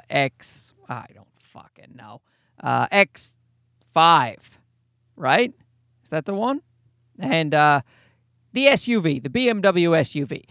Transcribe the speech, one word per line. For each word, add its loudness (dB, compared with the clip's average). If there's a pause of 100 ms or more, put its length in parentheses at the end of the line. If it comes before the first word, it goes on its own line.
X, -6 (160)
I -14
don't -20 (120)
fucking -20
know, -20 (400)
uh, -2
X -2 (580)
five, 2 (560)
right? 0 (500)
Is -20
that -6
the -8
one? -4 (580)
And, -2
uh, 4 (720)
the 2
S 2
U 2
V, 0
the -10
B 0
M -2
W 2
S 0
U -4
V, -12